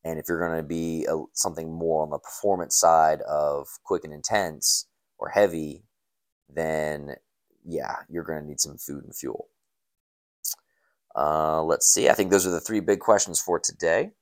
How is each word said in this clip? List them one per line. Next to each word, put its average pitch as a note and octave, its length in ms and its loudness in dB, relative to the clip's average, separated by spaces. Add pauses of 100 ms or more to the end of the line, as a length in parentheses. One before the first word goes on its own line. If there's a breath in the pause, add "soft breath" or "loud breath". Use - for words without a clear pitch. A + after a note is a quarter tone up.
And D#2+ 160 -4
if - 100 -10
you're E2+ 100 0
gonna E2 220 0
be E2 460 -4
a, D#2+ 160 -2 (100)
something E2 400 -4
more E2 300 0
on D2+ 80 -6
the D2 80 -6
performance - 560 -2
side D#2 480 6
of D2 600 -2
quick F2+ 200 -2
and D2+ 100 -14
intense E2 720 -2 (320)
or - 120 -6
heavy, D#2+ 580 0 (600)
then D2+ 720 -2 (480)
yeah, D#2+ 420 -6
you're E2 160 -8
gonna D#2 200 -6
need D2+ 160 -12
some C#2+ 180 -4
food C#2+ 260 -10
and - 120 -18
fuel. - 340 -10 (1700)
Uh, D#2 480 2
let's D#2+ 240 2
see. - 200 4
I - 60 8
think F#2+ 160 2
those F#2 160 4
are F#2 60 0
the E2+ 100 -2
three G#2+ 180 -2
big G2 200 2
questions G2 420 2
for E2+ 180 0
today. G2 640 0